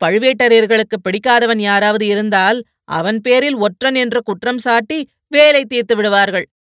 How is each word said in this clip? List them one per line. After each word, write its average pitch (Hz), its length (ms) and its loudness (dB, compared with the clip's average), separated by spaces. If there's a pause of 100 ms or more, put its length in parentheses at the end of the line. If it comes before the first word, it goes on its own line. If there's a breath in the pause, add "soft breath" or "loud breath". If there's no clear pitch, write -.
பழுவேட்டரையர்களுக்கு 220 960 2
பிடிக்காதவன் 226 580 0
யாராவது 208 460 0
இருந்தால் 208 580 0 (200)
அவன் 190 380 -4
பேரில் 254 340 0
ஒற்றன் 220 400 -4
என்ற 247 260 -2
குற்றம் 233 360 -6
சாட்டி 240 520 -2 (180)
வேலை 294 380 4
தீர்த்து 233 300 -2
விடுவார்கள், 196 540 0 (280)